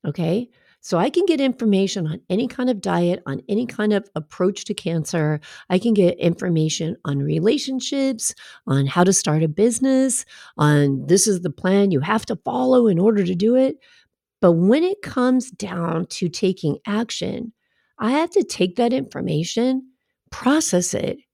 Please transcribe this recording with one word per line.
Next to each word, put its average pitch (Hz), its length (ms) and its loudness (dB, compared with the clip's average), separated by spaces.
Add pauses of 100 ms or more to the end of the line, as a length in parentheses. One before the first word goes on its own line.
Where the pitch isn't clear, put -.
okay? 170 420 -2 (340)
So - 180 -2
I 196 100 2
can 359 160 0
get 311 160 2
information 202 640 0
on 156 240 -6
any 220 180 0
kind 254 220 -4
of 208 120 -2
diet, 175 440 0
on 139 240 -6
any 220 160 -2
kind 208 260 -2
of 196 240 0
approach 180 500 -4
to 214 100 -6
cancer. 156 640 -2 (320)
I 185 80 4
can 226 160 2
get 175 240 4
information 165 840 -2
on 143 160 -2
relationships, 254 1160 -2 (320)
on 139 180 0
how 170 200 2
to 190 80 4
start 156 280 0
a 165 60 0
business, 254 760 0 (320)
on 143 520 2
this 185 180 4
is 190 160 0
the 175 80 -4
plan 196 400 0
you 147 120 2
have 214 260 -2
to - 80 -6
follow 254 500 2
in 180 140 4
order 202 240 2
to 180 100 -2
do 214 220 2
it. 269 220 2 (640)
But 175 120 6
when 202 300 4
it 392 180 -2
comes 254 500 0
down 170 560 -6
to - 200 -6
taking 170 580 -2
action, 214 680 -6 (440)
I 233 140 -2
have 311 200 0
to 381 120 2
take - 320 -2
that 233 160 2
information, 170 960 -2 (440)
process 262 640 0
it - 260 -4 (140)